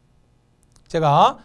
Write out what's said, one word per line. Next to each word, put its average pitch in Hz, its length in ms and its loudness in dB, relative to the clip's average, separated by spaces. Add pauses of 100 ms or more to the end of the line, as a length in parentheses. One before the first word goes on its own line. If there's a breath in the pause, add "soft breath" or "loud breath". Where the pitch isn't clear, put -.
(880)
제가 165 560 0